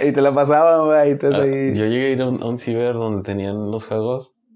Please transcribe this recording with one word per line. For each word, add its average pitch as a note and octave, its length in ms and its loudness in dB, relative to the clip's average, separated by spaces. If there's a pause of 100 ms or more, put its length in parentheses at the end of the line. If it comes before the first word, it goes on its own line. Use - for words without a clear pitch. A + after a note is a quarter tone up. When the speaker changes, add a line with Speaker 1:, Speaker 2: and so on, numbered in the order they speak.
Speaker 1:
Y C#3+ 120 2
te C#3 80 2
la C#3 120 4
pasaban, D#3 520 4
güey, D3+ 260 4
y C#3+ 60 0
te C#3+ 100 -2
Speaker 2:
Ah, C#3 140 2
Speaker 1:
ahí. C3+ 340 0
Speaker 2:
yo G#2+ 120 0
llegué B2+ 200 0
a - 40 0
ir B2+ 100 -2
a B2+ 80 -2
un, B2+ 120 -4
a - 40 -8
un A#2 120 -4
ciber A#2+ 360 -2
donde A2 300 -4
tenían G2+ 460 -4
los G#2+ 160 -6
juegos A#2 480 -4 (220)